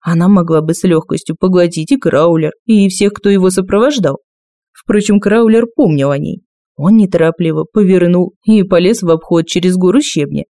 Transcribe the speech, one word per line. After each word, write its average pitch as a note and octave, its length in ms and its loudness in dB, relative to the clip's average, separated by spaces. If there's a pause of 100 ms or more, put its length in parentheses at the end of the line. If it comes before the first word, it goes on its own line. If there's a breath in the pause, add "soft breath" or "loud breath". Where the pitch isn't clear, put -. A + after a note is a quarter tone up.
Она E3+ 240 0
могла E3+ 340 2
бы D#3+ 120 -4
с - 100 -6
лёгкостью D#3+ 560 -2
поглотить F3 520 0
и E3+ 60 0
Краулер, D#3+ 540 0 (140)
и G3+ 240 2
всех, G3+ 240 -2
кто G3+ 160 -2
его F#3+ 200 2
сопровождал. G3 720 -2 (540)
Впрочем, G#3 480 0
Краулер A3+ 520 2
помнил D3 380 0
о C#3 60 -2
ней. - 260 -10 (320)
Он F#3+ 220 2
неторопливо E3 640 0
повернул F3+ 720 0 (120)
и G#3+ 180 2
полез F3+ 380 0
в F3 80 -4
обход E3 360 0
через F#3 320 -2
гору F3+ 240 2
щебня D3 500 -6